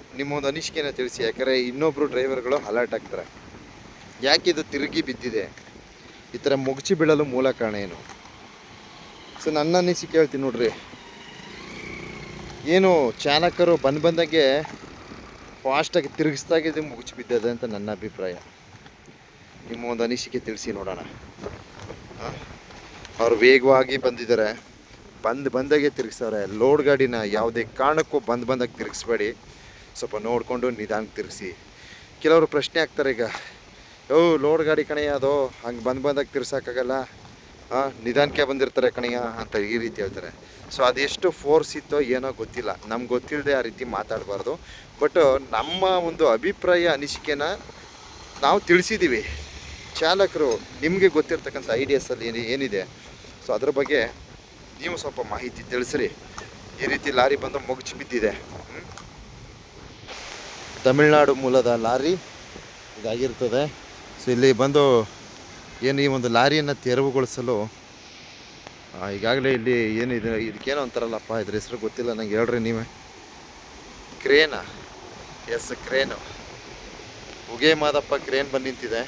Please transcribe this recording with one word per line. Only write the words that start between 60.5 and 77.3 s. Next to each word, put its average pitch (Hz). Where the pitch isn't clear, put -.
ತಮಿಳ್ನಾಡು 143
ಮೂಲದ 131
ಲಾರಿ 120
ಇದಾಗಿರ್ತದೆ. 120
So, 127
ಇಲ್ಲಿ 127
ಬಂದು 131
ಏನು 135
ಈ 139
ಒಂದು 131
ಲಾರಿಯನ್ನು 143
ತೆರವುಗೊಳಿಸಲು, 123
ಆ, 98
ಈಗಾಗಲೇ 120
ಇಲ್ಲಿ 117
ಏನಿದೆ, 113
ಇದಕ್ಕೇನೋ 113
ಅಂತಾರಲ್ಲಪ್ಪ, 117
ಇದ್ರ 104
ಹೆಸರು 107
ಗೊತ್ತಿಲ್ಲ 117
ನಂಗೆ, 110
ಹೇಳ್ರಿ 113
ನೀವೇ. 113
ಕ್ರೇನಾ? 139
ಎಸ್, 117
ಕ್ರೇನು. 127